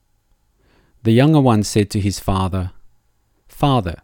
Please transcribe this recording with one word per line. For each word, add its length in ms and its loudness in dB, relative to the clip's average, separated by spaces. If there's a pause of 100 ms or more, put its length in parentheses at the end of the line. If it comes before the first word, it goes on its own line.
(1040)
The 80 2
younger 280 4
one 220 2
said 300 -2
to 80 -4
his 200 -4
father, 520 -4 (760)
"Father, 560 -2